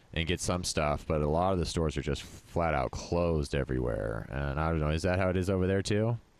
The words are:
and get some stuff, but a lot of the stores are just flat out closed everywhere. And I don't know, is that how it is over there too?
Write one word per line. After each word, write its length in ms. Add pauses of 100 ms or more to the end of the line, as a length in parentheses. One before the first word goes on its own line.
(140)
and 140
get 120
some 240
stuff, 440
but 140
a 60
lot 260
of 60
the 60
stores 320
are 60
just 180
flat 540
out 160
closed 640
everywhere. 760
And 300
I 100
don't 100
know, 100
is 140
that 140
how 120
it 80
is 120
over 160
there 160
too? 360 (220)